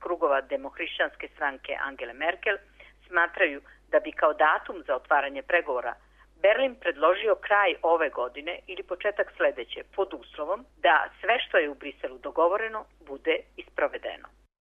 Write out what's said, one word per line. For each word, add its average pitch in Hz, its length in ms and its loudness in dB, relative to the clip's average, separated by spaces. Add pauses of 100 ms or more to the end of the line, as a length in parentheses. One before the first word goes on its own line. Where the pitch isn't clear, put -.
krugova 160 400 0
Demohrišćanske 143 920 -6
stranke 139 460 -6
Angele 131 320 -8
Merkel 170 440 -2 (500)
smatraju 170 540 0 (280)
da 151 120 4
bi 156 120 -10
kao 156 200 2
datum 165 540 2
za 131 100 -2
otvaranje 139 460 0
pregovora 131 520 -2 (480)
Berlin 233 320 2
predložio 180 600 2
kraj 202 480 2
ove 165 260 4
godine 147 580 -6
ili 190 160 -12
početak 202 540 -4
sledeće, - 440 -2 (160)
pod 190 180 -2
uslovom 170 520 -8 (100)
da 160 320 4 (120)
sve 226 200 2
što - 180 0
je 147 120 2
u 143 40 -8
Briselu 135 440 -10
dogovoreno 196 680 0 (160)
bude 156 360 -4 (200)
isprovedeno. - 720 -6 (320)